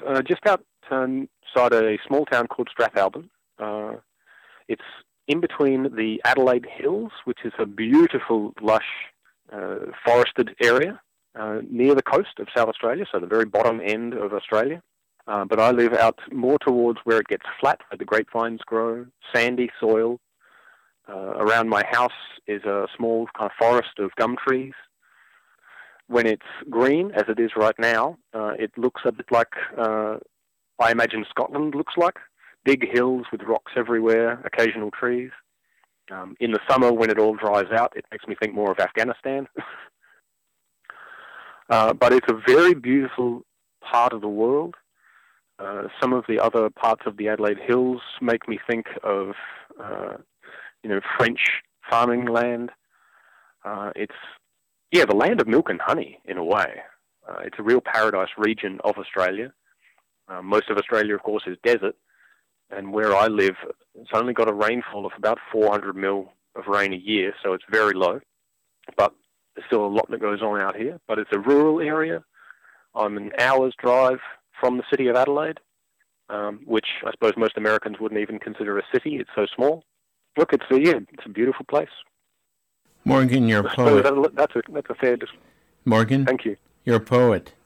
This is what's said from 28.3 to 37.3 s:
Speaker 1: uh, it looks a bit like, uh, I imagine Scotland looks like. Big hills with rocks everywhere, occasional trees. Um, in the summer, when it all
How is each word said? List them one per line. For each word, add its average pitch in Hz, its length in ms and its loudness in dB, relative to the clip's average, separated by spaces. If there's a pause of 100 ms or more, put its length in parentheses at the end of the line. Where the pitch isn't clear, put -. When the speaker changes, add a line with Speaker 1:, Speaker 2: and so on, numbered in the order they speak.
Speaker 1:
uh, 110 260 -4
it 110 180 -4
looks 123 280 -2
a 120 80 0
bit - 180 -14
like, 117 220 2 (240)
uh, 110 400 -2 (600)
I 117 140 4
imagine 113 380 0
Scotland 147 440 -4
looks 147 220 -6
like. 175 220 2 (480)
Big 131 260 2
hills 123 400 0
with 101 120 -10
rocks 113 340 -4
everywhere, 117 640 0
occasional 107 480 -2
trees. 123 400 -4 (800)
Um, 92 300 -16
in 117 100 -2
the 107 80 0 (100)
summer, 131 220 6
when 113 180 2
it 104 80 2
all 107 200 4